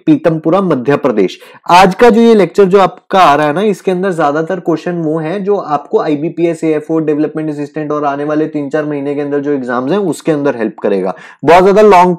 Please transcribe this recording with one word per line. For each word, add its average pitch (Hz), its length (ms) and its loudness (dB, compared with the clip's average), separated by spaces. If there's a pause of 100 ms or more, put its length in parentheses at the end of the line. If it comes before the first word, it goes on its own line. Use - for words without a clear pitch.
पीतमपुरा, 160 540 2
मध्य 143 360 0
प्रदेश। 110 440 -2 (300)
आज 180 240 6
का 240 160 4
जो 220 100 4
ये 233 140 6
लेक्चर 196 300 2
जो 190 160 4
आपका 185 400 0
आ 151 140 6
रहा 151 120 0
है 147 60 0
ना, 165 80 -4
इसके 202 300 -2
अंदर 185 220 -2
ज्यादातर 160 480 -2
क्वेश्चन 170 320 -4
वो 165 260 -4
हैं 170 260 -6
जो 202 120 0
आपको 156 440 -4
आईबीपीएस, 160 640 -4
एएफओ, 156 340 -2
डेवलपमेंट 156 520 -4
असिस्टेंट 147 420 -8
और 147 120 -4
आने 143 200 -4
वाले 151 220 -2
तीन 151 240 -8
चार 151 140 -4
महीने 143 300 -6
के 143 60 -6
अंदर 143 200 -4
जो 143 120 -4
एग्जाम्स 127 400 -4
हैं, 196 60 0
उसके 165 340 -4
अंदर 143 240 -2
हेल्प 113 260 -6
करेगा। 95 320 -2 (300)
बहुत 170 180 4
ज्यादा 202 200 4
लॉन्ग 180 360 4